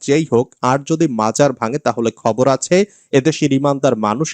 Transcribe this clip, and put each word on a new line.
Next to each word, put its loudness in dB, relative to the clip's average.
যেই 0
হোক, 0
আর 2
যদি 0
মাজার 0
ভাঙে -4
তাহলে -2
খবর 0
আছে, 0
এদেশের 0
ইমানদার 0
মানুষ -2